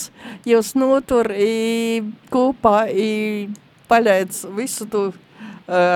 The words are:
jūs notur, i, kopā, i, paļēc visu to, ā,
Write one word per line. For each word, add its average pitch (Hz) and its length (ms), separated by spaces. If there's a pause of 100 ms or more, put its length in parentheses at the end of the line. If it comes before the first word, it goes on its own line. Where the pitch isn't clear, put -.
(420)
jūs 226 320
notur, 262 560
i, 226 720 (320)
kopā, 240 560
i, 214 600 (400)
paļēc 196 500 (160)
visu 226 340
to, 208 220
ā, - 720 (120)